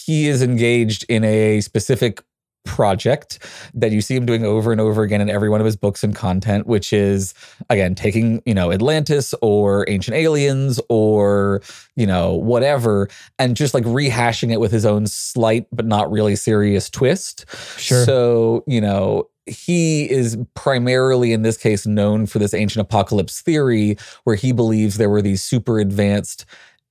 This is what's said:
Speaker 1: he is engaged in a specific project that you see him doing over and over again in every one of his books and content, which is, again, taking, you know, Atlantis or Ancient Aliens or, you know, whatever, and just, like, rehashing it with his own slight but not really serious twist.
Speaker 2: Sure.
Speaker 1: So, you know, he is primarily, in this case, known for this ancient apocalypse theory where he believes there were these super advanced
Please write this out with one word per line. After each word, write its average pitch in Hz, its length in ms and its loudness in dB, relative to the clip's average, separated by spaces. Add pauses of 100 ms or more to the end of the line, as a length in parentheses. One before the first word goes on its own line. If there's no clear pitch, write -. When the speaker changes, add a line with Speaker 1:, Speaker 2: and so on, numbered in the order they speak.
Speaker 1:
he 156 220 0
is 135 140 0
engaged 117 680 0
in 110 140 0
a 107 380 2
specific 113 600 -2 (440)
project - 760 -2 (340)
that 117 180 0
you 107 100 0
see 131 140 -2
him 123 100 0
doing 113 200 0
over 110 260 0
and 110 80 0
over 110 220 0
again 104 200 0
in 101 80 0
every 104 200 0
one 107 100 2
of 110 60 2
his 107 100 0
books 101 280 -2
and 101 120 -2
content, 98 520 -2
which 107 260 0
is, 98 400 0 (360)
again, 95 260 2
taking, 113 500 0
you 113 80 0
know, 101 180 2
Atlantis 147 680 0
or 101 480 2
Ancient 101 260 -4
Aliens 139 640 0 (100)
or, 101 720 2 (340)
you 120 100 0
know, 87 300 2
whatever, 113 720 0 (300)
and 123 160 0
just, 147 180 -2
like, 123 120 2
rehashing 120 680 0
it 107 60 0
with 107 120 0
his 110 140 0
own 104 220 2
slight 113 640 -2
but 110 160 -6
not 104 240 0
really 107 240 0
serious 104 540 0
twist. - 560 -2 (320)
Speaker 2:
Sure. 123 280 0
Speaker 1:
So, 120 640 2
you 123 140 0
know, 101 460 0 (200)
he 160 600 -2
is 117 300 0 (160)
primarily, 127 800 2
in 110 80 0
this 110 160 0
case, 107 300 0
known 104 400 2
for - 100 -4
this 104 160 0
ancient 104 280 -2
apocalypse 98 600 -2
theory 120 560 2 (260)
where 113 120 2
he 127 160 -2
believes 110 460 2
there 107 120 2
were 104 140 2
these 98 180 0
super 113 380 -2
advanced 101 640 -2 (460)